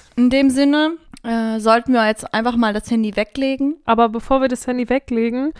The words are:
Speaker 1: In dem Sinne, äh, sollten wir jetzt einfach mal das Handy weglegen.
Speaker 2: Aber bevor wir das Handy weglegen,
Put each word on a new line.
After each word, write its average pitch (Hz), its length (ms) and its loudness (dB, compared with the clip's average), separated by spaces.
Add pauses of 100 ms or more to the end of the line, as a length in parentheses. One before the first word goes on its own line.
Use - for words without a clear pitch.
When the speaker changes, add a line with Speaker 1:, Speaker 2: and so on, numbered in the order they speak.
(160)
Speaker 1:
In 247 140 4
dem 269 180 4
Sinne, 285 440 2 (300)
äh, 226 380 -4
sollten 233 320 2
wir 226 140 4
jetzt - 260 -4
einfach 233 240 -2
mal 220 160 2
das 208 180 -6
Handy 220 240 -2
weglegen. 269 680 -2
Speaker 2:
Aber 233 240 2
bevor 233 320 0
wir 262 80 2
das 247 180 -4
Handy 247 220 -4
weglegen, 247 720 -2